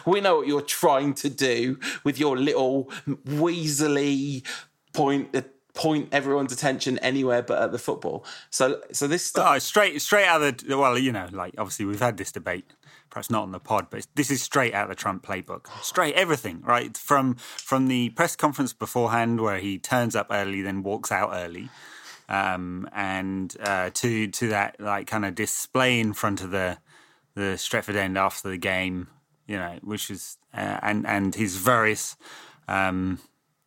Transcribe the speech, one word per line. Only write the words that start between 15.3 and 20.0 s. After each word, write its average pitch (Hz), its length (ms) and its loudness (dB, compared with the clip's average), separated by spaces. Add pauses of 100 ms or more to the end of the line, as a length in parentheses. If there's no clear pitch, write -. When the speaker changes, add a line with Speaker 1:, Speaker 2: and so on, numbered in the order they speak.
Speaker 2:
Straight 156 340 0
everything, 131 460 0
right? 120 340 0
From, 131 400 4
from - 500 0
the 123 240 2
press 170 240 0
conference 143 380 0
beforehand 117 680 0
where 101 180 0
he 95 200 -4
turns 120 380 0